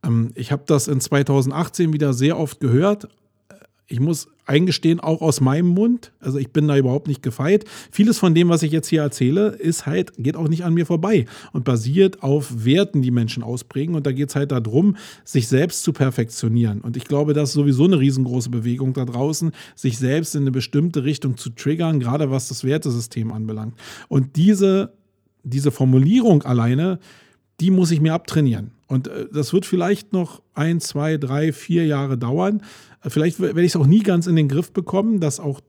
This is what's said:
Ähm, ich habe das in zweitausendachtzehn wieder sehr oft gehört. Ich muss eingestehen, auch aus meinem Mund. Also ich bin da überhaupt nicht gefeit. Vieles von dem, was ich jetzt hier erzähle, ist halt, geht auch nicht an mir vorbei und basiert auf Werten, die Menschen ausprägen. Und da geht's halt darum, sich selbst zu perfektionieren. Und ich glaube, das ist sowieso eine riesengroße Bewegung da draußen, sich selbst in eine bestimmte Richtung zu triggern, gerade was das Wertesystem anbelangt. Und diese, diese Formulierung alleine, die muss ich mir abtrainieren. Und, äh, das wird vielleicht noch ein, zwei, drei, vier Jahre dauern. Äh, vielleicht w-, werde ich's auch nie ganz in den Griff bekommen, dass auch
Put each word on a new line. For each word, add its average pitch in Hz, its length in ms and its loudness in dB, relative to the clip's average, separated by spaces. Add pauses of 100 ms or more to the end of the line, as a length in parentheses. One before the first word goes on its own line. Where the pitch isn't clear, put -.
Ähm, 117 320 0
ich 127 180 -6
habe 139 120 -6
das 147 220 2
in 135 140 -2
zweitausendachtzehn 139 880 0
wieder 147 220 0
sehr 139 260 0
oft 151 220 -6
gehört. 165 480 0 (760)
Ich 117 120 -6
muss 156 300 -2 (160)
eingestehen, 165 560 2
auch 160 200 -2
aus 151 200 0
meinem 147 260 2
Mund. 226 540 0
Also 131 160 -4
ich 139 160 -6
bin 151 160 2
da 143 80 2
überhaupt 135 320 0
nicht 135 120 -4
gefeit. 175 440 0 (260)
Vieles 214 260 2
von 180 160 2
dem, 170 140 6
was 170 160 2
ich 151 80 -2
jetzt 160 160 -2
hier 156 140 2
erzähle, 147 480 0
ist - 360 -4
halt, 175 320 -4
geht 143 200 -4
auch 165 100 -2
nicht 165 160 -2
an 165 120 0
mir 170 100 2
vorbei 175 400 0 (260)
und 123 140 -4
basiert 135 580 2
auf 139 400 -2
Werten, 156 380 2
die 127 100 0
Menschen 117 320 -2
ausprägen. 135 520 -6
Und 139 100 -4
da 135 80 0
geht's 139 240 -4
halt 143 160 -2
darum, 127 420 2 (300)
sich 117 240 0
selbst 147 340 0
zu 165 80 0
perfektionieren. 117 880 -2
Und 120 160 -8
ich 120 80 -8
glaube, 147 300 0
das 143 160 0
ist - 60 -6
sowieso 143 280 4
eine 180 160 4
riesengroße 127 500 0
Bewegung 120 440 -4
da 135 100 -4
draußen, 143 480 -2 (240)
sich 117 220 -2
selbst 143 380 -2
in 143 80 0
eine 135 80 0
bestimmte 143 520 -2
Richtung 139 320 -2
zu - 140 -12
triggern, 160 500 -2
gerade 131 320 -2
was 131 160 -2
das - 160 -10
Wertesystem 120 680 -4
anbelangt. 110 400 -8 (340)
Und 135 300 0
diese, 196 560 4 (500)
diese 139 280 -2
Formulierung 147 720 4
alleine, 127 560 0 (640)
die 185 100 2
muss 180 200 2
ich 156 80 2
mir 160 140 2
abtrainieren. 120 580 -2 (160)
Und, 131 220 -2
äh, - 240 -10
das 143 180 -4
wird 175 140 2
vielleicht 190 480 -2
noch 180 280 -4 (120)
ein, 165 260 0
zwei, 151 380 -4
drei, 143 340 -2
vier 170 340 -2
Jahre 139 320 -2
dauern. 175 440 -2 (420)
Äh, - 60 -8
vielleicht 160 320 0
w-, 185 60 0
werde 170 180 2
ich's 175 100 0
auch 156 100 4
nie 196 160 6
ganz 180 260 2
in 165 100 2
den 147 100 4
Griff 139 240 -2
bekommen, 202 480 -2
dass 151 220 -2
auch 139 280 -6